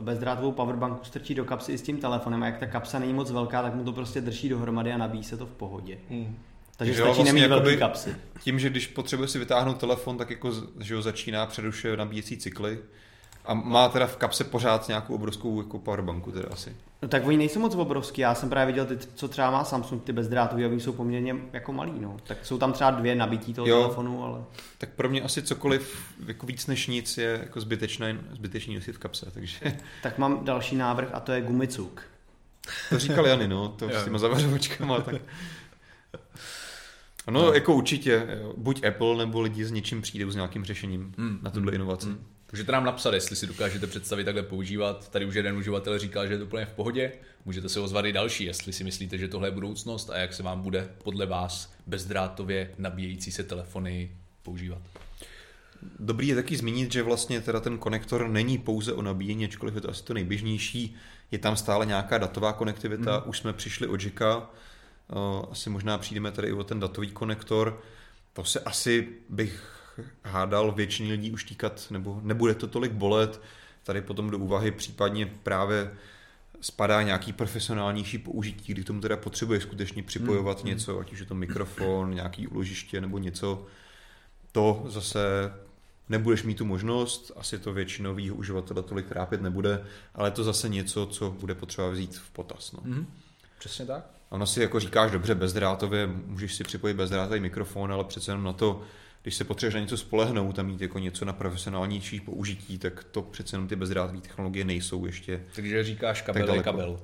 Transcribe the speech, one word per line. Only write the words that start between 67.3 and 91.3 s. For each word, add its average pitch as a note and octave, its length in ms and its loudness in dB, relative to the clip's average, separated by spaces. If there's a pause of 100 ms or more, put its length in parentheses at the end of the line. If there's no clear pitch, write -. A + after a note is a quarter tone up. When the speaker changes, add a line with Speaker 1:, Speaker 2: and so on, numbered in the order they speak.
Speaker 3:
To E2+ 100 -8
se - 160 0
asi A#2 480 2 (220)
bych G#2 400 -2 (540)
hádal G2+ 480 2
většině G#2 400 0
lidí G#2+ 200 -2
už A2 120 -6
týkat, - 460 -6
nebo G2+ 340 -6
nebude A2 320 6
to A2 120 -4
tolik A#2+ 240 0
bolet. G#2+ 500 4 (420)
Tady G2 180 -2
potom G#2 280 -2
do G#2 80 0
úvahy G2 340 2
případně G#2 540 0 (180)
právě G2+ 500 2 (680)
spadá G#2 400 4
nějaký G2+ 320 2
profesionálnější G#2 840 -2
použití, G#2 560 -6
kdy F#2+ 100 -4
k - 40 -10
tomu G#2 140 -2
teda G#2+ 160 0
potřebuje G#2 440 0
skutečně G2+ 420 -6
připojovat G2 540 0
Speaker 2:
Hmm, - 60 -12
hmm. G2 60 -2
Speaker 3:
něco, G2 300 -2
ať F2+ 120 -10
už - 80 -12
je G2 60 -10
to F#2+ 100 -8
mikrofon, F#2 800 0
nějaký F2+ 320 -6
úložiště G2 540 -4
nebo F#2+ 160 -4
něco. F#2+ 480 -4 (880)
To G#2+ 360 6
zase G#2 320 -4 (920)
nebudeš A2 340 4
mít A2 140 -2
tu A2+ 80 -2
možnost, A2+ 720 -2
asi - 240 -8
to G2 140 -6
většinovýho G2 640 -4
uživatele F#2+ 480 -4
tolik F#2+ 240 -4
trápit F#2 340 -4
nebude, G2 440 0 (300)
ale G2+ 120 2
je G2 40 2
to G#2+ 120 -2
zase A2 260 0
něco, G2 360 -2
co G2+ 260 -4